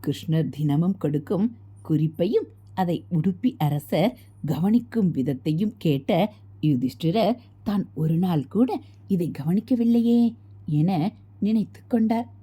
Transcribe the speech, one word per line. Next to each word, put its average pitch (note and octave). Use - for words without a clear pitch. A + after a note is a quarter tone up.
கிருஷ்ணர் D#3
தினமும் D3+
கொடுக்கும் E3
குறிப்பையும் E3
அதை F3
உடுப்பி F#3
அரசர் D3+
கவனிக்கும் G3
விதத்தையும் D3+
கேட்ட E3
யுதிஷ்டிரர் D#3+
தான் G3+
ஒரு D#3+
நாள் E3+
கூட B3+
இதை F3
கவனிக்கவில்லையே A#3
என D#3+
நினைத்து G#3+
கொண்டார். A3+